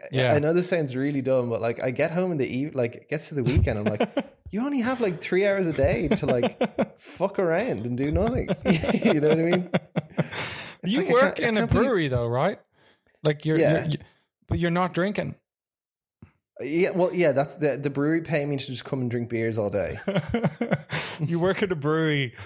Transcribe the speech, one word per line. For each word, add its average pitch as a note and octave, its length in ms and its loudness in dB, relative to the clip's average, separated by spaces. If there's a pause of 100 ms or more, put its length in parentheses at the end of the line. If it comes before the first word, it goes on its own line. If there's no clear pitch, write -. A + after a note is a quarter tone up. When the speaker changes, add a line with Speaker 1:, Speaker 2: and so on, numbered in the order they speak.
(100)
Speaker 1:
Yeah. C3 240 2
Speaker 2:
I D3+ 40 4
know D3+ 140 2
this F3+ 160 2
sounds D3 280 -2
really C#3 260 -2
dumb, B2 280 2
but, A2+ 100 -2
like, A#2 220 -2
I C3 80 -2
get C#3 200 -2
home F3+ 220 -2
in D#3 60 -2
the B2 80 0
eve-, C3 280 -4
like, A#2+ 220 -2
it - 140 -20
gets D3+ 180 -6
to D#3+ 60 -10
the C3+ 100 0
weekend, B2 340 2
I'm G#2 60 -4
like, A2 240 0 (260)
Speaker 1:
<laughs> - 160 -20
Speaker 2:
"You G#3+ 140 -4
only C#4+ 160 -2
have, B3 200 -2
like, F3+ 200 -2
three F#3+ 260 2
hours G3 200 2
a E3 60 0
day C3+ 360 2
to, F#3+ 180 0
like, B2+ 320 0 (380)
Speaker 1:
<laughs> - 20 -20
Speaker 2:
fuck - 400 -4
around E3+ 420 0
and A#2+ 160 -4
do C#3 140 0
nothing." G#3+ 460 0
<laughs> - 80 -12
You - 560 2
know D3+ 80 4
what D#3+ 100 6
I E3 40 2
mean? F3 280 2 (1120)
It's F#3 120 -2
Speaker 1:
You D4 80 2
Speaker 2:
like, F4+ 80 0
I - 20 4
Speaker 1:
work C4 240 6
Speaker 2:
can't, - 100 -2
I - 20 2
Speaker 1:
in A3 80 2
a G#3 40 2
Speaker 2:
can't - 100 0
believe G#3+ 160 4
Speaker 1:
brewery, F#3 220 2
though, A#2+ 180 0
right? C#3+ 320 0 (680)
Like, D3 180 0
you're, D#3 140 2
Speaker 2:
Yeah. E3 240 4
Speaker 1:
you're, E3 80 -4
you, C#3+ 80 -2 (500)
but E3+ 100 -2
you're E3+ 120 0
not F3 240 0
drinking. F#3 400 -2 (1300)
Speaker 2:
Yeah, D3+ 320 0
well, F3 200 2
yeah, E3+ 200 4
that's C#3 240 0
the, C#3+ 200 0
the C#3+ 140 -2
brewery D3+ 320 0
pay D3 240 -2
me C#3+ 100 -2
to B2+ 100 -6
just B2 200 -10
come C3 160 -4
and A#2+ 80 -2
drink A#2+ 180 -4
beers A2+ 300 -2
all G2+ 120 0
day. F2+ 360 -4
Speaker 1:
<laughs> G3+ 40 -4 (1080)
You E3 220 -2
work F#3 220 0
at F#3 100 0
a - 40 -2
brewery, D3 580 0 (120)